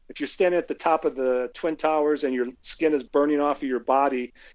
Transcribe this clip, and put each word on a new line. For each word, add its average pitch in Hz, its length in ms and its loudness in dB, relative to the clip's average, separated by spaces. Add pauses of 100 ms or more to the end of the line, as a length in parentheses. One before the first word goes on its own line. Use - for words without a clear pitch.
(100)
If - 100 -12
you're 143 60 -6
standing 180 320 0
at 165 100 -4
the 147 60 -4
top 160 320 0
of 131 100 -4
the 127 380 0
Twin 160 220 -4
Towers 151 480 0
and 131 100 0
your 123 140 -2 (120)
skin - 320 -2
is 139 100 2
burning 147 380 2
off 143 220 0
of 143 60 -4
your 123 120 -2
body 131 540 0 (200)